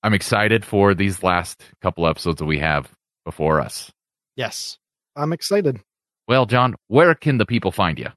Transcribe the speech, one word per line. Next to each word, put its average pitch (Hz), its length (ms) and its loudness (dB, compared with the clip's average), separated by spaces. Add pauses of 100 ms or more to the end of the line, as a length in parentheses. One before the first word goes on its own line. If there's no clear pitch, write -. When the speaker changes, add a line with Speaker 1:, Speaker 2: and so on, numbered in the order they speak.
Speaker 1:
I'm 104 100 2
excited 107 520 0
for 101 280 4
these 95 300 0
last 87 400 -2 (180)
couple 85 240 -2
episodes 80 340 -2
that 78 60 -6
we 76 140 -2
have 76 320 -2 (340)
before 78 360 0
us. - 300 -12 (440)
Speaker 2:
Yes, - 420 -10 (380)
I'm 151 180 -4
excited. 160 460 -2 (480)
Speaker 1:
Well, 127 180 2
John, 123 300 2 (120)
where 156 280 4
can 139 240 0
the 104 60 2
people 107 260 -2
find 82 260 0
you? 62 200 -10